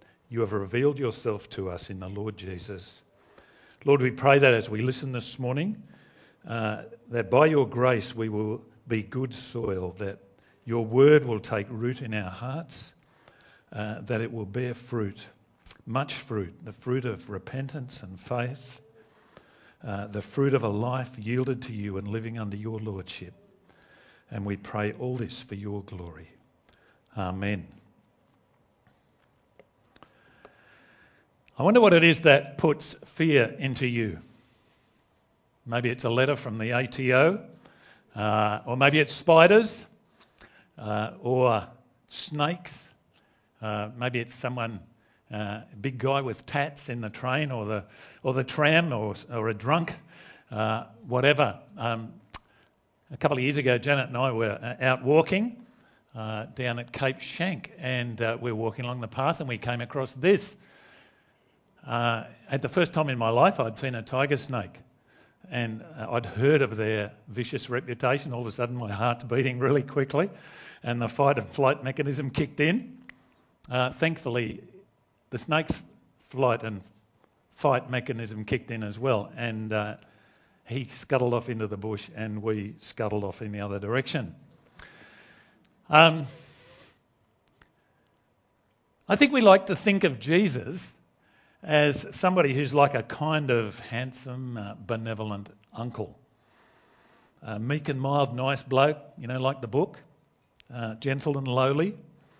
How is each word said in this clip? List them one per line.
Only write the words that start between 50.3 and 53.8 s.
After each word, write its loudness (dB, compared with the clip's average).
uh, -2
whatever. 2
Um, -6
a -14
couple 2
of 0
years 0
ago, 4
Janet 0